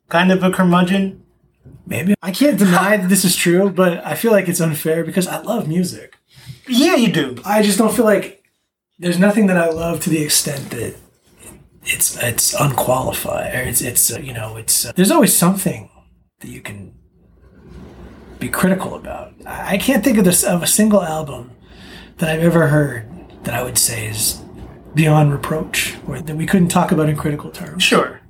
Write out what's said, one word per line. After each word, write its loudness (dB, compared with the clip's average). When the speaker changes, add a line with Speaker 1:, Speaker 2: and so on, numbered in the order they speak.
Speaker 1:
kind 2
of 2
a 2
curmudgeon? 2
Speaker 2:
Maybe. 0
I -6
can't 2
deny 4
that 0
this 4
is 2
true, 2
but 0
I -4
feel 0
like 4
it's -2
unfair -2
because -2
I -6
love -4
music. -4
Speaker 1:
Yeah, 4
you 4
do. -2
Speaker 2:
I 2
just 2
don't 2
feel 2
like 0
there's -2
nothing 4
that 2
I 2
love -4
to -4
the 0
extent -4
that -8
it's, -2
it's -2
unqualified, -2
or -4
it's, -2
it's, 0
uh, -8
you -12
know, -10
it's, -4
uh, -12
there's 4
always 4
something 0
that -20
you -18
can -16
be -8
critical -2
about. -14
I, -6
I 0
can't 0
think 2
of 4
this, 4
of 0
a -4
single 2
album -8
that -2
I've -2
ever 4
heard 0
that -6
I -4
would -4
say -2
is -6
beyond 4
reproach, -6
or -8
that -8
we -4
couldn't 4
talk 2
about 2
in 0
critical -6
terms. -10
Speaker 1:
Sure. 2